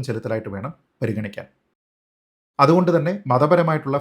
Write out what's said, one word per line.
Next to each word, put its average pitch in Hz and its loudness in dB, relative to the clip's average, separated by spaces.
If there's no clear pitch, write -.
ചെലുത്തലായിട്ട് 110 -6
വേണം 107 -10
പരിഗണിക്കാൻ. 107 -6
അതുകൊണ്ട് 175 4
തന്നെ 165 0
മതപരമായിട്ടുള്ള 151 2